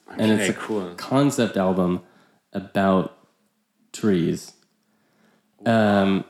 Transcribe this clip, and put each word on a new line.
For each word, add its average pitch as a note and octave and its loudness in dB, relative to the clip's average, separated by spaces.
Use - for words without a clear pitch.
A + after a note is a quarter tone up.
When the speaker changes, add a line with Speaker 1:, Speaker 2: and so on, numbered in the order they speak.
Speaker 1:
And A2 2
it's G#2 0
Speaker 2:
Okay, - -
Speaker 1:
a G#2+ -2
Speaker 2:
cool. F#2+ -8
Speaker 1:
concept C3 0
album F#2 0
about F#2+ 0
trees. F2+ -2
Um, G2+ 2